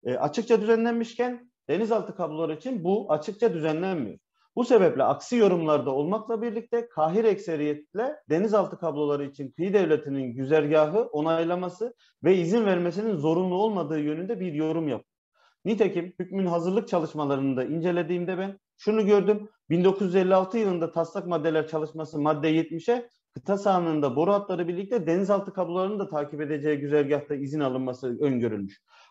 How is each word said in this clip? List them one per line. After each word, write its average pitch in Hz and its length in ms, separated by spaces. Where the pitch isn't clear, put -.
e, 123 100
açıkça 226 460
düzenlenmişken 233 920
denizaltı 202 480
kabloları 160 380
için 208 300
bu 202 280
açıkça 202 420
düzenlenmiyor. 156 640
Bu 240 80
sebeple 190 380
aksi 143 340
yorumlarda 160 540
olmakla 208 520
birlikte 233 460
kahir 165 360
ekseriyetle 175 920
denizaltı 196 480
kabloları 143 460
için 139 260
kıyı 185 220
devletinin 143 640
güzergahı 151 680
onaylaması 170 920
ve 185 120
izin 190 300
vermesinin 185 500
zorunlu 165 380
olmadığı 180 460
yönünde 175 400
bir 185 120
yorum 160 360
yaptı. - 220
Nitekim 190 540
hükmün 185 280
hazırlık 180 420
çalışmalarını 143 680
da 127 80
incelediğimde 170 720
ben 196 200
şunu 214 300
gördüm. 208 420
Bin 175 140
dokuz 196 220
yüz 175 80
elli 185 200
altı 190 240
yılında 175 340
taslak 170 340
maddeler 160 420
çalışması 156 520
madde 151 280
yetmişe 165 600
kıta - 260
sahanlığında 165 580
boru 170 160
hatları 185 360
birlikte 190 380
denizaltı 196 460
kablolarını 185 460
da 202 100
takip 147 320
edeceği 147 380
güzergahta 147 560
izin 143 260
alınması 127 600
öngörülmüş. 113 600